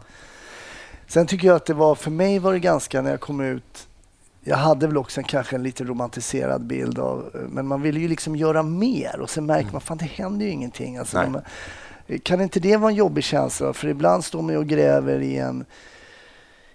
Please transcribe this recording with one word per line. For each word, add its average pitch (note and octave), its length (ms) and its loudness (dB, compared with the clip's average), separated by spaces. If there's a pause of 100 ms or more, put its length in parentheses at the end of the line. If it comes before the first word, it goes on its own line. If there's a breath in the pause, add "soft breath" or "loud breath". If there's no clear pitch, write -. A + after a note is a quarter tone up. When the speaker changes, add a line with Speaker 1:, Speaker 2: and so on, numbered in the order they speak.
(1080 loud breath)
Speaker 1:
Sen E3 200 4
tycker F#3 220 2
jag F3+ 80 10
att D3+ 100 -2
det D#3+ 80 2
var, D3+ 200 6
för D3+ 160 -4
mig F#3+ 280 2
var F#3+ 140 2
det F#3 60 2
ganska, D#3 440 0
när C#3 80 -2
jag C3+ 100 -2
kom C#3+ 200 -6
ut, C3 480 -6 (560)
jag C#3+ 120 2
hade D3+ 300 4
väl D3+ 100 0
också C3+ 240 -2
en, C3 40 -6
kanske C3+ 320 -2
en B2 60 -4
lite B2+ 220 -4
romantiserad A#2+ 840 -2
bild B1 320 -4
av, B1+ 320 -4 (180)
men C3+ 180 -6
man C#3 160 -2
ville D3+ 180 0
ju E3+ 80 0
liksom D#3 280 -4
göra D#3 260 2
mer E3 580 -2
och - 100 -8
sen D3+ 160 -4
märker D#3 160 2
Speaker 2:
Mm. G#2 100 -8
Speaker 1:
man, C#3+ 80 -6
fan, E3 160 -8
det E3 80 -6
händer G3+ 420 -4
ju G3 60 -2
ingenting. B2+ 440 -8
Alltså, B2 220 -4
Speaker 2:
Nej. F2+ 120 2
Speaker 1:
man, C3+ 120 -6 (800 loud breath)
kan F3+ 180 0
inte F#3+ 200 0
det G3 160 4
vara G#3+ 140 4
en G#3 60 2
jobbig D#3+ 280 2
känsla? C3+ 480 0
För D3+ 160 -4
ibland D#3+ 360 2
står E3 180 -6
man D#3+ 120 -2
ju D3+ 40 0
och D3+ 80 0
gräver C#3 540 2
i C3+ 180 -2
en C3 260 -4 (1120 loud breath)